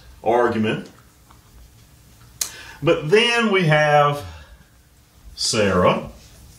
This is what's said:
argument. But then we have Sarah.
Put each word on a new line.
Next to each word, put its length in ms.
argument. 680
But 260
then 420
we 140
have 600
Sarah. 760